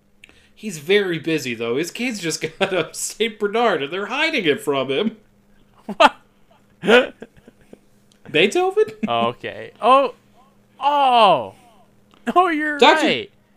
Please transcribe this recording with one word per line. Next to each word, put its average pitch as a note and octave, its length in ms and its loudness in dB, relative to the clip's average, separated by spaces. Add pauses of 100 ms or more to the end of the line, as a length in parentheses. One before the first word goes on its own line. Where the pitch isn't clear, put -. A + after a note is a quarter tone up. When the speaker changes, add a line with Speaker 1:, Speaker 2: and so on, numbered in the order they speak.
(560)
Speaker 1:
He's G3 220 -12
very F3 420 0
busy, C#3 360 -4
though. A#2 220 -4
His E3 140 -4
kids A#3 280 -6
just E3 220 -6
<laughs> - 180 -8
got F#3+ 140 -2
a E3 200 -4
Saint - 440 -6
Bernard, G#3 460 -2
and C#3+ 80 -8
they're G3 140 -8
hiding C#4 400 -4
it C#3+ 160 0
from C3+ 280 -4
him. F#3+ 280 -4 (800)
Speaker 2:
What? - 180 4 (680)
<laughs> A#3+ 340 4 (1160)
Speaker 1:
Beethoven? F#4 540 2 (100)
<laughs> - 120 -8
Speaker 2:
Oh, A#2 220 0
okay. A2 420 -12 (100)
Oh. B3+ 320 4 (640)
Oh. A#3+ 760 2 (800)
Oh, F4+ 120 4
you're D4+ 300 -4
Speaker 1:
Doctor D4 300 6
Speaker 2:
right. B2+ 240 -4 (260)